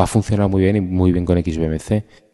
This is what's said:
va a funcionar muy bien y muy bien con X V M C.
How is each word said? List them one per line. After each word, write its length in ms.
va 40
a 20
funcionar 420
muy 140
bien 140
y 40
muy 320
bien 140
con 100
X 220
V 80
M 120
C. 280